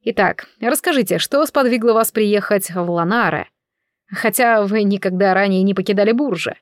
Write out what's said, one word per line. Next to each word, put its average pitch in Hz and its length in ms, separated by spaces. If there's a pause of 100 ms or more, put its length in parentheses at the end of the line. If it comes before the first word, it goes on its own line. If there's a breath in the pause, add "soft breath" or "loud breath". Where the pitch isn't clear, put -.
Итак, 202 460 (120)
расскажите, 240 600
что 285 260
сподвигло 240 480
вас 220 180
приехать 208 580
в 175 200
Ланаре? 170 600 (640)
Хотя 226 520
вы 208 200
никогда 196 500
ранее 190 300
не 196 100
покидали 202 380
Буржа. 233 500